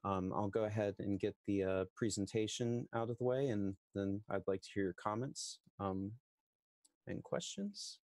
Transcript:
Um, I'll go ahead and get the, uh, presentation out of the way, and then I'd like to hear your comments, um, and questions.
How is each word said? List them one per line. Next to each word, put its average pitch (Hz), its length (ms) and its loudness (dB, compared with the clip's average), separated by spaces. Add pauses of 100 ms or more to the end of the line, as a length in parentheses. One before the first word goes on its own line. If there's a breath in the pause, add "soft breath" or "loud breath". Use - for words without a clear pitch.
Um, 95 300 2
I'll 104 140 2
go 110 160 2
ahead 104 340 2
and 101 200 0
get 101 160 0 (120)
the, 98 180 4
uh, 95 200 4 (100)
presentation 110 960 0
out 117 160 0
of 120 80 -2
the 123 80 -2
way, 131 240 2
and 101 260 2 (200)
then 98 340 0
I'd 98 180 0
like 95 140 2
to - 140 -16
hear 101 100 2
your 90 80 2
comments, - 680 -4 (200)
um, 98 320 -2 (920)
and - 160 -6
questions. - 800 -6 (100)